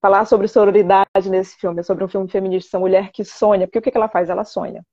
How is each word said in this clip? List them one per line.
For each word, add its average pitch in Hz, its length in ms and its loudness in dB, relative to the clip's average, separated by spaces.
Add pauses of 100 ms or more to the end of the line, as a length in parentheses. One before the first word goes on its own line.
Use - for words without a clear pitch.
falar 202 240 2
sobre 214 220 2
sororidade 196 600 4 (200)
nesse 190 280 -4
filme, 170 260 -6
sobre 190 220 -4
um 185 40 -8
filme 190 200 -6
feminista, 185 400 -4
essa 190 100 -6
mulher 185 320 0
que 208 140 -10
sonha, 196 420 0
porque 208 140 -4
o - 20 -18
que - 80 -2
que - 60 -6
ela 220 120 0
faz? 175 220 -2
Ela 190 140 -4
sonha. - 480 -10